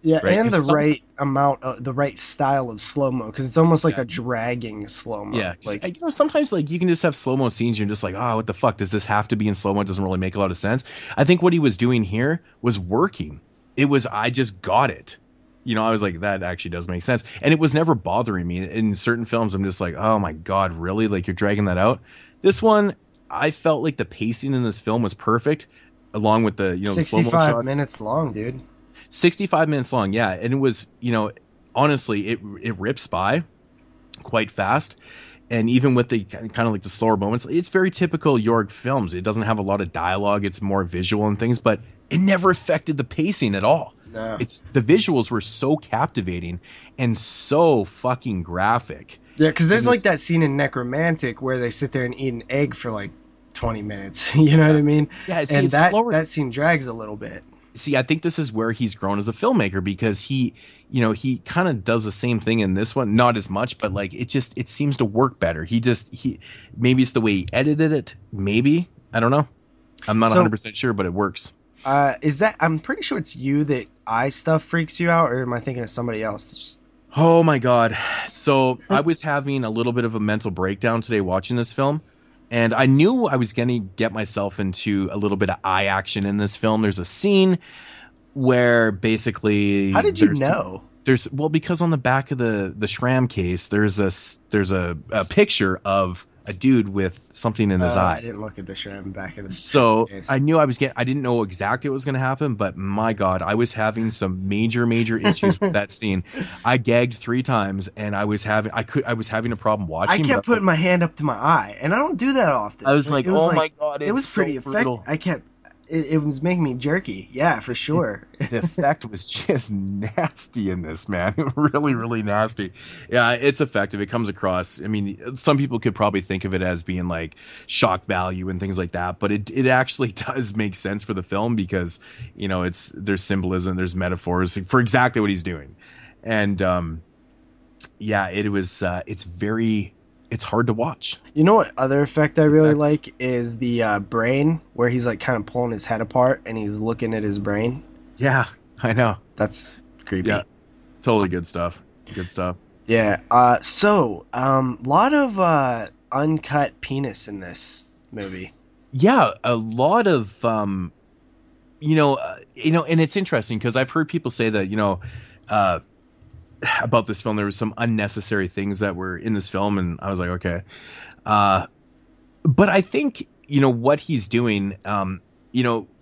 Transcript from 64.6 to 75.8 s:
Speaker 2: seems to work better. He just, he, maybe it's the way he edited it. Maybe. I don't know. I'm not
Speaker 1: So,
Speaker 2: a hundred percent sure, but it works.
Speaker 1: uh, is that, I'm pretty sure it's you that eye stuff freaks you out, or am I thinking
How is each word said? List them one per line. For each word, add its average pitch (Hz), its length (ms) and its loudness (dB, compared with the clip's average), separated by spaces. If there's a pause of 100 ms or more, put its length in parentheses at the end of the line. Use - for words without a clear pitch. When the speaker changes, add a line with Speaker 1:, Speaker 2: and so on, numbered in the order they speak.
Speaker 2:
seems 143 300 -2
to 127 80 2
work 117 340 0
better. 82 240 -2
He 113 160 0
just, 117 340 0
he, - 240 -6 (380)
maybe 127 260 4
it's 123 100 2
the 120 100 0
way 110 100 4
he 95 220 0
edited 151 400 2
it. 135 200 -4 (200)
Maybe. 120 560 2 (240)
I 113 80 2
don't 120 100 4
know. 143 160 2 (640)
I'm 110 100 2
not 113 80 4
Speaker 1:
So, 110 60 4
Speaker 2:
a - 20 4
hundred 110 140 6
percent 107 260 -6
sure, 127 160 -2
but 98 140 -2
it 87 80 -4
works. 98 400 -2 (320)
Speaker 1:
uh, 139 360 2
is 147 180 0
that, 214 200 0
I'm 160 180 0
pretty - 260 -6
sure - 140 -4
it's - 200 -10
you 139 260 0
that 135 240 -2 (180)
eye 117 240 -2
stuff 160 340 0
freaks 165 360 -4
you 170 100 0
out, 165 220 4
or 127 100 -2
am 123 120 -4
I 117 80 -4
thinking 123 200 -6